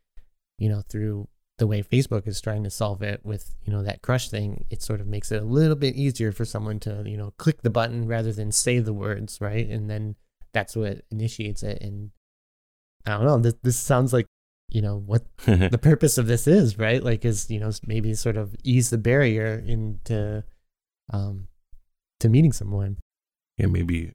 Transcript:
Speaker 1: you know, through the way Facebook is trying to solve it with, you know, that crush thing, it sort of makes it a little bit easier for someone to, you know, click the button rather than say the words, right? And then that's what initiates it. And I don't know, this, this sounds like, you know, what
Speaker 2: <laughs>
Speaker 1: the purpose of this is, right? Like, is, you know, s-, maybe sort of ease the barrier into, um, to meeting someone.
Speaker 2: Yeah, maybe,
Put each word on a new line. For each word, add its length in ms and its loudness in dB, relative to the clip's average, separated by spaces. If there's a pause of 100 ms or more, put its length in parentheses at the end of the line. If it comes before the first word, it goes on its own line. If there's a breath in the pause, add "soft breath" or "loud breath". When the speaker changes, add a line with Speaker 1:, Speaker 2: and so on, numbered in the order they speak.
(580)
Speaker 1:
you 100 0
know, 140 0
through 460 -6 (300)
the 80 4
way 160 0
Facebook 460 0
is 120 -6
trying 240 -4
to 60 -6
solve 320 -4
it 220 -6
with, 300 -8 (100)
you 80 -2
know, 100 -2
that 200 -6
crush 260 0
thing, 420 -4
it 120 -4
sort 180 -4
of 80 -6
makes 240 -4
it 100 -2
a 40 -4
little 300 4
bit 200 -2
easier 340 0
for 140 -4
someone 360 -6
to, 260 -6
you 100 -6
know, 220 -8
click 240 0
the 80 2
button 360 0
rather 260 -2
than 200 -4
say 260 2
the 140 0
words, 480 -6
right? 280 -2
And 220 -4
then 240 -6 (380)
that's 240 -2
what 340 -2
initiates 540 -4
it. 180 -6
And 280 -10 (960)
I 60 -4
don't 120 2
know, 140 6
this, 240 2
this 140 2
sounds 360 2
like, 140 2 (440)
you 120 0
know, 160 -2
what 260 0 (120)
Speaker 2:
<laughs> 100 -18
Speaker 1:
the 340 4
purpose 380 6
of 100 2
this 180 2
is, 320 6
right? 240 2
Like, 220 0
is, 260 0
you 80 -2
know, 100 -2
s-, 180 -6
maybe 280 0
sort 220 0
of 180 -4 (100)
ease 260 4
the 80 2
barrier 680 2
into, 800 -2 (680)
um, 360 -6 (720)
to 80 4
meeting 240 6
someone. 460 -4 (580)
Speaker 2:
Yeah, 100 2
maybe, 480 0